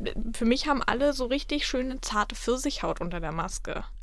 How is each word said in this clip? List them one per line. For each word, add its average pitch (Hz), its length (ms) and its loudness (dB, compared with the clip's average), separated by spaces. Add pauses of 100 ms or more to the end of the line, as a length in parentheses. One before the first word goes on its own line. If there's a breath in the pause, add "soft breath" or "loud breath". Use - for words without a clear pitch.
(340)
für - 100 0
mich 254 240 4
haben 277 160 2
alle 277 300 4
so 254 140 -2
richtig 285 380 0
schöne, 262 360 -2
zarte 214 340 0
Pfirsichhaut 247 640 0
unter 175 220 -2
der 160 100 -2
Maske. - 540 -4 (180)